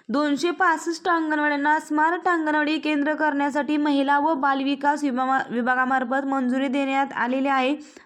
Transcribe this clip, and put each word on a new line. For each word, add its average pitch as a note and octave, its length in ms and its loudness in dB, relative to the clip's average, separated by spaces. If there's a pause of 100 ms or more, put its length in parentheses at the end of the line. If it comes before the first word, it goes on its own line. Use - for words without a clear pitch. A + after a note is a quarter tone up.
दोनशे C#4+ 420 0
पासष्ट E4+ 580 0
अंगणवाड्यांना D4+ 720 2
स्मार्ट D#4 480 0
अंगणवाडी D4+ 500 2
केंद्र D4+ 360 0
करण्यासाठी D4 640 0
महिला C#4+ 420 2
व D#4 140 2
बालविकास C#4 720 0
विभागा-, C4 500 -2
विभागामार्फत B3+ 720 0
मंजुरी C4+ 420 -2
देण्यात C4+ 460 -2
आलेली C4 340 -2
आहे C4+ 300 0 (280)